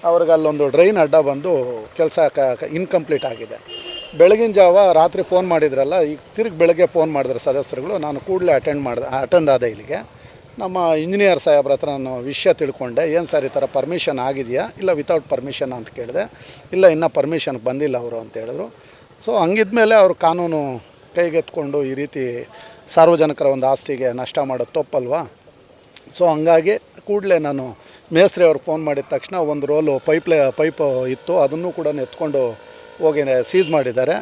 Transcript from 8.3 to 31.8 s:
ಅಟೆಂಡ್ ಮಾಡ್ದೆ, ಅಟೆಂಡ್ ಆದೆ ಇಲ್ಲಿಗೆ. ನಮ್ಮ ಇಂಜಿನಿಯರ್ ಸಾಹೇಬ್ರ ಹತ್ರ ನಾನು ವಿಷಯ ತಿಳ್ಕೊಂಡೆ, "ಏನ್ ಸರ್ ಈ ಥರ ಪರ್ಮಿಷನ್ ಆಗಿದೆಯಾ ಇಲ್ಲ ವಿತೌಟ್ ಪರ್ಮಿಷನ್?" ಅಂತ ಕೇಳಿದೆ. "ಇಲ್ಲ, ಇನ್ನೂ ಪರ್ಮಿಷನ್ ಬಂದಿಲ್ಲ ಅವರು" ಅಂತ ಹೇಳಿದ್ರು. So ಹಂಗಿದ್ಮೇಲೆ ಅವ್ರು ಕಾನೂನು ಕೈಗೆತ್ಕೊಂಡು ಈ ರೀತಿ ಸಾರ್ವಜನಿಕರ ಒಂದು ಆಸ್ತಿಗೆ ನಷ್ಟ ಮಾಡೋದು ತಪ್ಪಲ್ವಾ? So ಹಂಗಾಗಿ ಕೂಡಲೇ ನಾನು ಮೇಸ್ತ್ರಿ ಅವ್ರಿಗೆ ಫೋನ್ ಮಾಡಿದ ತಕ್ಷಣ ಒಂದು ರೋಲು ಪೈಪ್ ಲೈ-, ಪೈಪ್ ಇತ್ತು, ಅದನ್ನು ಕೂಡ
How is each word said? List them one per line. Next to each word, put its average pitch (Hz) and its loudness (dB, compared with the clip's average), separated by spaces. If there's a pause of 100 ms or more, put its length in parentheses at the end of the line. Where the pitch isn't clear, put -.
ಅಟೆಂಡ್ 143 0
ಮಾಡ್ದೆ, 131 -6
ಅಟೆಂಡ್ 156 2
ಆದೆ 123 2
ಇಲ್ಲಿಗೆ. 123 -10 (520)
ನಮ್ಮ 185 -6
ಇಂಜಿನಿಯರ್ 175 2
ಸಾಹೇಬ್ರ 143 2
ಹತ್ರ 143 -2
ನಾನು 131 -6
ವಿಷಯ 143 0
ತಿಳ್ಕೊಂಡೆ, 139 -2
"ಏನ್ 165 0
ಸರ್ 147 -2
ಈ - -4
ಥರ 135 -2
ಪರ್ಮಿಷನ್ 139 -4
ಆಗಿದೆಯಾ 135 -4
ಇಲ್ಲ 185 -2
ವಿತೌಟ್ 151 -2
ಪರ್ಮಿಷನ್?" 131 -6
ಅಂತ 117 -12
ಕೇಳಿದೆ. 131 -8 (420)
"ಇಲ್ಲ, 190 6
ಇನ್ನೂ 160 4
ಪರ್ಮಿಷನ್ 143 -4
ಬಂದಿಲ್ಲ 131 -4
ಅವರು" 117 -8
ಅಂತ 113 -14
ಹೇಳಿದ್ರು. 139 -10 (520)
So 220 0
ಹಂಗಿದ್ಮೇಲೆ 220 2
ಅವ್ರು 190 6
ಕಾನೂನು 160 -2 (340)
ಕೈಗೆತ್ಕೊಂಡು 156 -2
ಈ 131 -6
ರೀತಿ 127 -8 (400)
ಸಾರ್ವಜನಿಕರ 156 4
ಒಂದು 131 2
ಆಸ್ತಿಗೆ 131 -2
ನಷ್ಟ 127 -6
ಮಾಡೋದು 135 -4
ತಪ್ಪಲ್ವಾ? 135 -4 (880)
So 180 4
ಹಂಗಾಗಿ 165 2
ಕೂಡಲೇ 196 -2
ನಾನು 135 -6 (360)
ಮೇಸ್ತ್ರಿ 180 4
ಅವ್ರಿಗೆ 151 4
ಫೋನ್ 160 -4
ಮಾಡಿದ 143 -2
ತಕ್ಷಣ 156 -6
ಒಂದು 147 -2
ರೋಲು 147 0
ಪೈಪ್ 165 0
ಲೈ-, 143 4
ಪೈಪ್ 143 -2
ಇತ್ತು, 170 -2
ಅದನ್ನು 160 0
ಕೂಡ 160 -6